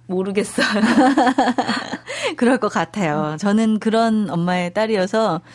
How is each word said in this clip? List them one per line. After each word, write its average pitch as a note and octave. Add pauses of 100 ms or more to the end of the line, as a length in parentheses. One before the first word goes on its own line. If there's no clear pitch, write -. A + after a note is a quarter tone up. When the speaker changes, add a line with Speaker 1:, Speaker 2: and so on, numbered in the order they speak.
Speaker 1:
모르겠어요. F#3+
Speaker 2:
<laughs> B3+
그럴 B3
것 G#3
같아요. D#3
저는 G#3+
그런 A3
엄마의 F3
딸이어서 G#3 (140)